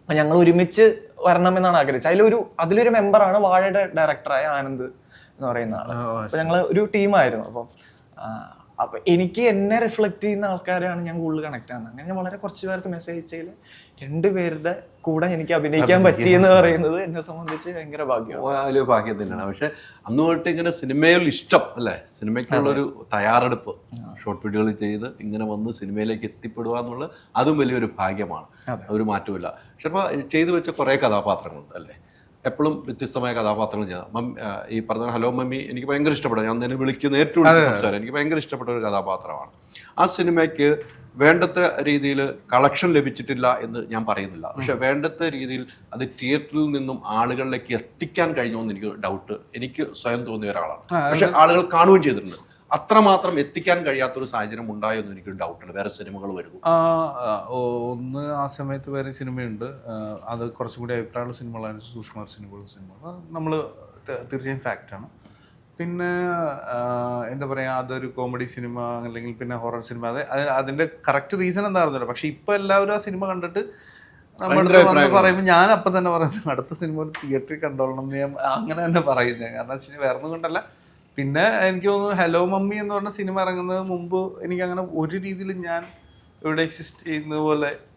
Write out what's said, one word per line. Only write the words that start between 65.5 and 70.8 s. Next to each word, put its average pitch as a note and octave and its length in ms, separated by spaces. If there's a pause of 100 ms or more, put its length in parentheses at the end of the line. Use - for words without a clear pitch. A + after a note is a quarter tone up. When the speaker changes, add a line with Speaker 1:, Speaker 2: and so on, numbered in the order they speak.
Speaker 2:
പിന്നെ, F3 300 (640)
ആ, B2 80 (500)
എന്താ C#3 180
പറയാ, C3 320
അതൊരു C3 280
കോമഡി B2 380
സിനിമ A#2+ 360
അല്ലെങ്കിൽ A#2+ 520
പിന്നെ A#2+ 240
ഹൊറർ A#2 240
സിനിമ, A#2 260
അത്, B2 160
അത് C#3 260
അതിന്റെ C#3 400 (200)